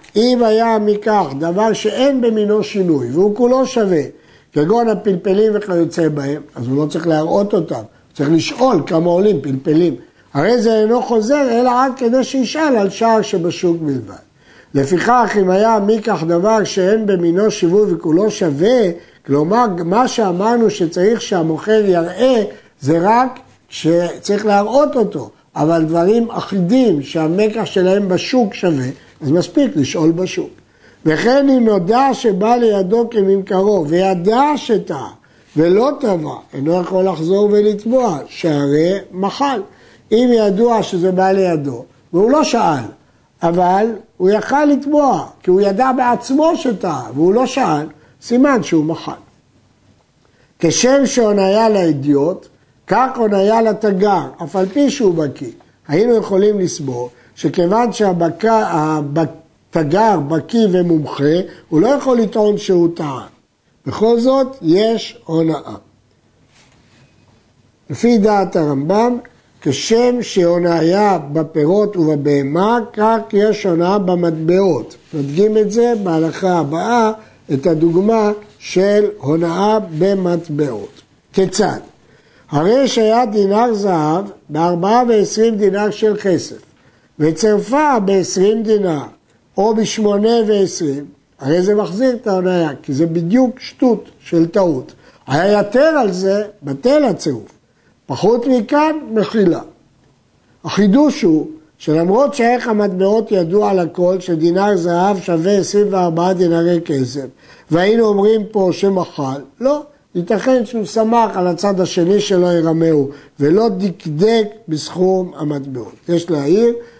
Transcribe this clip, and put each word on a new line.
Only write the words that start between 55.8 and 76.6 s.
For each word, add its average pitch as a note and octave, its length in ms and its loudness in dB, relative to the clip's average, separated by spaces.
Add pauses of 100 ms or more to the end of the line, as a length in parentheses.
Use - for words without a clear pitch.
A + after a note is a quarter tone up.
היינו A3 260 2
יכולים G3+ 460 0
לסבור B2+ 500 -6 (240)
שכיוון F#3 580 0
שהבק-, F3 540 -2
התגר D#3+ 1800 -2
בקיא E3 440 0
ומומחה, D#3+ 600 0 (340)
הוא D#3 120 2
לא G#3+ 80 4
יכול C4 300 0
לטעון G#3+ 400 0
שהוא F3 380 2
טעה. C#3 300 -10 (600)
בכל A#3 340 0
זאת, C4 420 0
יש G#3 640 0
הונאה. D#3+ 500 -2 (2250)
לפי A3+ 280 2
דעת G3 380 2
הרמב"ם, F3 640 0 (420)
כשם A#3 600 0
שהונאה F3 960 2
בפירות D#3+ 800 -2
ובבהמה, D3+ 800 0 (140)
כך A3 260 0 (140)
יש G#3 340 0
הונאה F3 320 0
במטבעות. F3 1000 0 (180)
נדגים E3 440 0
את G3+ 140 0
זה A#3 200 2 (100)
בהלכה E3 560 -2
הבאה, G#3+ 540 0 (400)